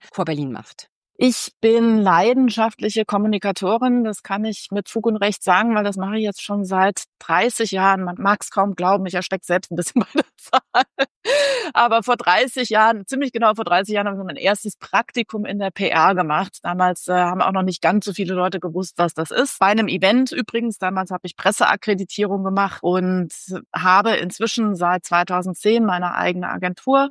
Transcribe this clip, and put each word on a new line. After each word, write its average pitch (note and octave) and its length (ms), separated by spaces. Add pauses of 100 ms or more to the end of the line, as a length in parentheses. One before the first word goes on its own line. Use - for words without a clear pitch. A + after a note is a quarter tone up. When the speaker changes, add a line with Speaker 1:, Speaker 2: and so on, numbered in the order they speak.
(100)
Speaker 1:
Core F#3 140
Berlin D3 260
macht. - 380 (280)
Speaker 2:
Ich - 440
bin A3+ 400
leidenschaftliche A3 1040
Kommunikatorin, G#3+ 960
das A3 220
kann G3+ 200
ich A3 280
mit G3 160
Fug A3+ 180
und A3 80
Recht G3+ 300
sagen, A3 320
weil G#3 80
das G3+ 120
mache G3 200
ich A3 80
jetzt G3+ 180
schon G3+ 220
seit F#3+ 400 (160)
dreißig G#3 500
Jahren. F#3+ 320
Man F3+ 160
mag's G3 320
kaum G3 240
glauben, F#3+ 320
ich F3 80
erschrecke F#3 320
selbst F3+ 240
ein E3+ 60
bisschen F#3+ 240
<laughs> - 20
bei - 100
der - 120 (120)
Zahl. - 460 (880)
Aber A3+ 300
vor B3 140
dreißig A#3+ 520
Jahren, G#3+ 380
ziemlich C4+ 260
genau A3 220
vor A3 100
dreißig G3 300
Jahren, G3+ 140
habe G3 100
ich F#3+ 80
mein E3+ 100
erstes G3+ 400
Praktikum A3 720
in G3+ 140
der G3 100
P G3 180
R E3+ 280
gemacht. F3 460
Damals, F3+ 440
äh, F3+ 60
haben F3+ 280
auch - 120
noch F#3+ 100
nicht F#3 180
ganz F#3+ 240
so G3+ 80
viele F#3 220
Leute F3+ 240
gewusst, F3+ 380
was E3+ 180
das D#3+ 160
ist. - 300
Bei F#3+ 60
einem G#3+ 200
Event G#3 460
übrigens, A#3 460
damals F#3 340
habe F3+ 100
ich - 140
Presseakkreditierung G3 1080
gemacht F#3+ 400
und F#3 500 (400)
habe F#3+ 440
inzwischen G#3 580
seit F3 300
zweitausendzehn F#3 800
meine F#3+ 300
eigene F3 320
Agentur B3+ 640